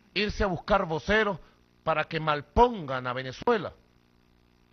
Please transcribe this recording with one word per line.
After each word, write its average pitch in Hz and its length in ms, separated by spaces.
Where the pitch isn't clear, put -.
Irse 214 320
a - 20
buscar 196 380
voceros 196 540
para 156 220
que 160 160
malpongan 156 840
a 123 60
Venezuela. 131 600